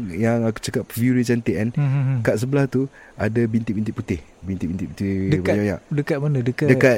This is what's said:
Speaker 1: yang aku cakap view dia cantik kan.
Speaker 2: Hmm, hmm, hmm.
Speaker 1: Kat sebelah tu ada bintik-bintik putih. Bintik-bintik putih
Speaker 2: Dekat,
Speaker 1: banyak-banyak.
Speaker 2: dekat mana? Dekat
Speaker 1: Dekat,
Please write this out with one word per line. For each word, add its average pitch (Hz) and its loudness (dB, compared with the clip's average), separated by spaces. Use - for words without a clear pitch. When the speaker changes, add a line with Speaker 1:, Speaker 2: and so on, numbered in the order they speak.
Speaker 1:
yang 113 0
aku 110 -2
cakap - -4
view 120 0
dia 123 2
cantik 120 0
kan. 107 0
Speaker 2:
Hmm, 147 0
hmm, 139 2
hmm. 135 0
Speaker 1:
Kat 101 2
sebelah 135 0
tu 131 0
ada 110 0
bintik-bintik 113 -2
putih. - -6
Bintik-bintik 90 -4
putih 98 -2
Speaker 2:
Dekat, 92 2
Speaker 1:
banyak-banyak. 104 0
Speaker 2:
dekat 147 -2
mana? 143 0
Dekat 127 0
Speaker 1:
Dekat, 127 6